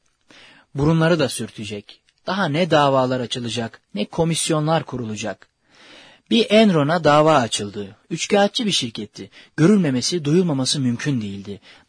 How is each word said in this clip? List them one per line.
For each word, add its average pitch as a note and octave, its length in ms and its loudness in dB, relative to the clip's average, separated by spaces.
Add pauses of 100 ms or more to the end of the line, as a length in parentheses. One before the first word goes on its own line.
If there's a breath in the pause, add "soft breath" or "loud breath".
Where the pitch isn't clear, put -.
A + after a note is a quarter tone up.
(720 loud breath)
Burunları D#3+ 460 2
da C3 100 0
sürtecek. G#2 720 -12 (260)
Daha F#3+ 180 -2
ne D#3 260 0
davalar C3+ 480 2
açılacak, A#2 640 -8 (120)
ne G3+ 120 -6
komisyonlar D#3+ 800 -2
kurulacak. G#2+ 640 -10 (840 loud breath)
Bir A3 200 2
Enron'a F3 540 4
dava D3+ 320 6
açıldı. G#2 640 -4 (120)
Üçkağıtçı G3+ 560 0
bir F#3 60 -2
şirketti. A2 580 -8 (280 loud breath)
Görülmemesi, D#3+ 680 2
duyulmaması D3 540 0
mümkün B2+ 420 -2
değildi. G2 400 -12 (280 loud breath)